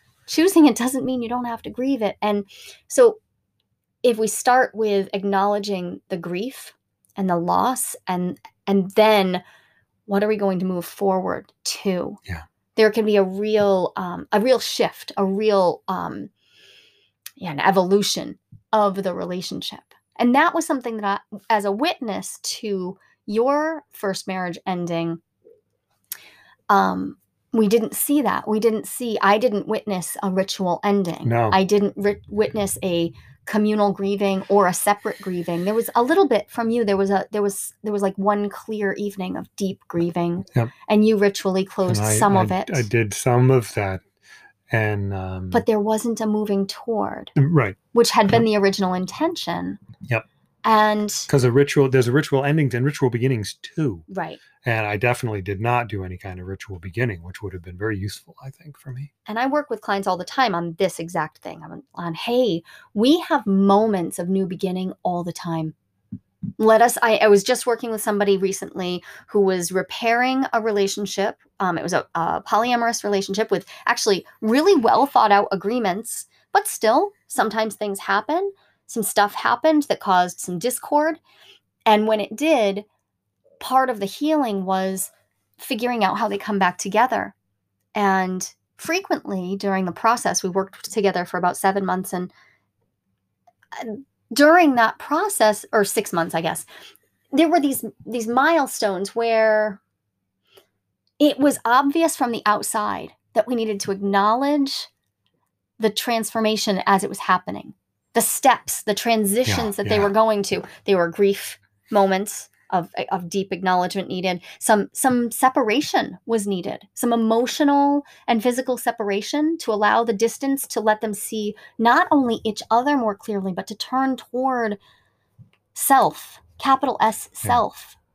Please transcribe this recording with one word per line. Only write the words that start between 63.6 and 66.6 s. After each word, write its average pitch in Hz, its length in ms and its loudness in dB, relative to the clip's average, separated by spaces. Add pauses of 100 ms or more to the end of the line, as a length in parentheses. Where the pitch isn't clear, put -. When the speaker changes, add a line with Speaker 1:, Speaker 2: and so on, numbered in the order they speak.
Speaker 1:
of 180 100 -4
new 190 160 0
beginning 185 480 -4 (120)
all 175 180 -2
the 175 100 -6
time. 160 420 -6 (840)
Let 220 240 6